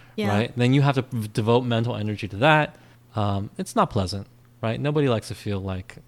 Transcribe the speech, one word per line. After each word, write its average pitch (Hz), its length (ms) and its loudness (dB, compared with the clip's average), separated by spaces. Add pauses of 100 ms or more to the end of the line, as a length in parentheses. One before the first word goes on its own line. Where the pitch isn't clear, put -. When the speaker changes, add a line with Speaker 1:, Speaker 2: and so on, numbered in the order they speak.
(160)
Speaker 1:
Yeah. 208 140 -2
Speaker 2:
right? 101 260 2
Then 123 180 4
you 143 80 6
have 139 140 4
to 131 60 0
v-, 110 320 -4
devote 117 280 4
mental 117 340 -2
energy 104 320 -4
to 98 100 -10
that. 151 380 4 (400)
Um, 101 420 -2
it's - 180 -6
not 202 140 2
pleasant, 98 380 -4 (340)
right? 117 180 -2
Nobody 147 300 2
likes 113 200 0
to 107 60 -8
feel 101 240 -4
like, 92 380 -8 (100)